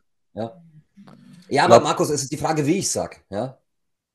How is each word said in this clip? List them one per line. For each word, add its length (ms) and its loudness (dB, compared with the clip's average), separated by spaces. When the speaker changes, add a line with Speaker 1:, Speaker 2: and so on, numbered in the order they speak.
Speaker 1:
Ja. 280 -12
Ja, 160 0
Speaker 2:
glaub 20 4
Speaker 1:
aber 140 8
Markus, 300 -2
es 140 -4
ist 80 -12
die 60 -6
Frage, 280 -2
wie 120 0
ich 120 -6
sag, 400 -8
ja. 280 -8